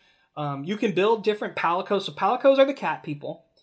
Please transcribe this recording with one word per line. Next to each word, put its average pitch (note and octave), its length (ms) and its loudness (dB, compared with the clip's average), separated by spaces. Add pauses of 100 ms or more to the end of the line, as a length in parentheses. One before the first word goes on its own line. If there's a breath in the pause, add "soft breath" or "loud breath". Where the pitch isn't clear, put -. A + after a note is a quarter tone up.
(360 soft breath)
Um, C#3+ 280 -6
you G3 120 -4
can G#3+ 160 0
build G3+ 320 2
different G#3 320 -2
palicos. F#3 460 0
So F3 100 -10
palicos B3 460 4
are C4+ 60 6
the C#4 100 4
cat D#3+ 280 -6
people. D3 420 -10 (180 soft breath)